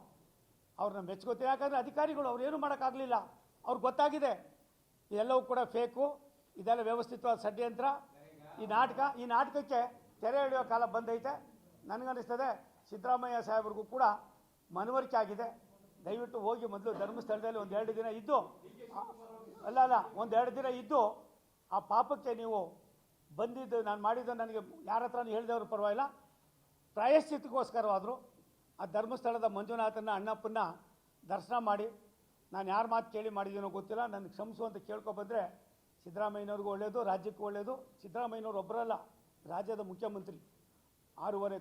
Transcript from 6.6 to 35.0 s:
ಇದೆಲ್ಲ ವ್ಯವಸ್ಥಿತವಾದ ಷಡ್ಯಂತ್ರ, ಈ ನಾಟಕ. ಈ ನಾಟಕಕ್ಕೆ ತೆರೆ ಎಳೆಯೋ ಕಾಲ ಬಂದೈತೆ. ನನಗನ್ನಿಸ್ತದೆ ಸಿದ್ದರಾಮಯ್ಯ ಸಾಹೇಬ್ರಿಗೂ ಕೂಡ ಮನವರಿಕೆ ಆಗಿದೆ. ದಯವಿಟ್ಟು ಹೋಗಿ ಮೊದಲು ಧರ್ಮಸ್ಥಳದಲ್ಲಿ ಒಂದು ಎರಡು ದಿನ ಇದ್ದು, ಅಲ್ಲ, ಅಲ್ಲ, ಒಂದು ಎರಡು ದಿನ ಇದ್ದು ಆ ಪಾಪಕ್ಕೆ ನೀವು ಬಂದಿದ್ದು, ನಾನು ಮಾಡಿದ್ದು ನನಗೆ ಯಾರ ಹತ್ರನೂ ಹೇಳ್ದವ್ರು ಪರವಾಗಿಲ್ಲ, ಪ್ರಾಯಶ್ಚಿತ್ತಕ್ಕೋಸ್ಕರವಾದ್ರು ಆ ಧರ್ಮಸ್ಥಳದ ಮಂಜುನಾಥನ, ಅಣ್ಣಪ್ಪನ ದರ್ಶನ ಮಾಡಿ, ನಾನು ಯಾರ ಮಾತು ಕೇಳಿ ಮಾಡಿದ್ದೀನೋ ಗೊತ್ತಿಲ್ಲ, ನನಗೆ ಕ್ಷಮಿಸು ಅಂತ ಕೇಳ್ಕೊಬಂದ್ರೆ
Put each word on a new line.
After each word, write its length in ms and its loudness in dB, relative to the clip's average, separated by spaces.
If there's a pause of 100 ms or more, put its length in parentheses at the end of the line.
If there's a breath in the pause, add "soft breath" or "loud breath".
ಇದೆಲ್ಲ 300 2
ವ್ಯವಸ್ಥಿತವಾದ 560 0
ಷಡ್ಯಂತ್ರ, 400 0 (760)
ಈ 40 -4 (100)
ನಾಟಕ. 240 4 (200)
ಈ 40 -6 (100)
ನಾಟಕಕ್ಕೆ 460 2 (420)
ತೆರೆ 240 2
ಎಳೆಯೋ 160 2 (100)
ಕಾಲ 120 4 (100)
ಬಂದೈತೆ. 380 -2 (580)
ನನಗನ್ನಿಸ್ತದೆ 580 -2 (400)
ಸಿದ್ದರಾಮಯ್ಯ 580 0
ಸಾಹೇಬ್ರಿಗೂ 380 0 (100)
ಕೂಡ 100 6 (720)
ಮನವರಿಕೆ 440 0
ಆಗಿದೆ. 260 -2 (600)
ದಯವಿಟ್ಟು 400 -4
ಹೋಗಿ 260 0
ಮೊದಲು 200 -4 (100)
ಧರ್ಮಸ್ಥಳದಲ್ಲಿ 600 -2
ಒಂದು 160 -6
ಎರಡು 200 0
ದಿನ 100 -4 (120)
ಇದ್ದು, 180 4 (1300)
ಅಲ್ಲ, 180 4
ಅಲ್ಲ, 100 6 (240)
ಒಂದು 200 -2
ಎರಡು 180 2
ದಿನ 100 -2 (120)
ಇದ್ದು 200 4 (720)
ಆ 40 2 (140)
ಪಾಪಕ್ಕೆ 400 2 (100)
ನೀವು 180 0 (720)
ಬಂದಿದ್ದು, 480 -2 (100)
ನಾನು 180 -2
ಮಾಡಿದ್ದು 260 2 (100)
ನನಗೆ 180 -4 (300)
ಯಾರ 160 2
ಹತ್ರನೂ 300 -4
ಹೇಳ್ದವ್ರು 360 -2
ಪರವಾಗಿಲ್ಲ, 320 2 (920)
ಪ್ರಾಯಶ್ಚಿತ್ತಕ್ಕೋಸ್ಕರವಾದ್ರು 1200 4 (640)
ಆ 40 -4 (120)
ಧರ್ಮಸ್ಥಳದ 500 0 (100)
ಮಂಜುನಾಥನ, 600 -2
ಅಣ್ಣಪ್ಪನ 420 -2 (720)
ದರ್ಶನ 240 -2 (120)
ಮಾಡಿ, 180 2 (640)
ನಾನು 220 -6
ಯಾರ 100 4 (100)
ಮಾತು 220 2
ಕೇಳಿ 220 -4
ಮಾಡಿದ್ದೀನೋ 400 -4
ಗೊತ್ತಿಲ್ಲ, 260 -4 (100)
ನನಗೆ 220 -10
ಕ್ಷಮಿಸು 320 -8
ಅಂತ 100 -10 (100)
ಕೇಳ್ಕೊಬಂದ್ರೆ 540 -4 (640)